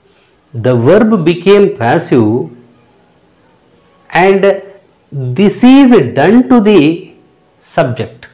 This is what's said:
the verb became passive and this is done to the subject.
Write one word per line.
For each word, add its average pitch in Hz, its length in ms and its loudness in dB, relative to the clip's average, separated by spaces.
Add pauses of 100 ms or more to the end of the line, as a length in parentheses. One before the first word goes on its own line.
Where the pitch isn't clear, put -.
(540)
the 123 220 -2
verb 185 480 0
became 196 540 0
passive 120 720 -2 (1600)
and 196 520 0 (480)
this 143 520 -4
is 262 280 6 (240)
done 208 340 0
to 247 100 2
the 175 540 0 (480)
subject. - 720 -8